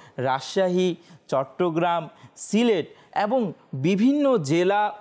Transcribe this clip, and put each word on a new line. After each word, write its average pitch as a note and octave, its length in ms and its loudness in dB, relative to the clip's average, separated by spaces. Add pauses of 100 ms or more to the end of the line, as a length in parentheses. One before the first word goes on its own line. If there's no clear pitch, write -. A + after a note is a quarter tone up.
(180)
রাজশাহী, F3+ 800 0 (320)
চট্টগ্রাম, E3+ 840 -2 (260)
সিলেট G#3 600 0 (200)
এবং G#3+ 380 -2 (200)
বিভিন্ন A#3 640 2
জেলা F#3 640 0